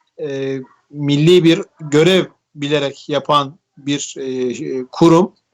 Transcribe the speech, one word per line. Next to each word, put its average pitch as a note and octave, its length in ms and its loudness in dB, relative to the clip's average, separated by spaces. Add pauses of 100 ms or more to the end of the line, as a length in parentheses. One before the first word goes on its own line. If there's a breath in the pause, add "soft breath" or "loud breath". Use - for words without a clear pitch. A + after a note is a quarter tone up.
(200)
e, C3+ 380 -6 (320)
milli D3 540 2
bir F#3+ 180 4 (180)
görev D#3+ 440 2 (300)
bilerek C#3+ 540 -4
yapan C#3+ 460 0 (240)
bir, C#3+ 400 -6
e, C3 720 -6
kurum. E3 400 2 (220)